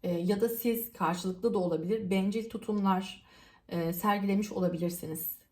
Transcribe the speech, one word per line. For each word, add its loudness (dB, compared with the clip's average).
e, 0
ya 2
da 4
siz -2
karşılıklı 0
da 2
olabilir, 0
bencil 2
tutumlar, 0
e, -2
sergilemiş 2
olabilirsiniz. -2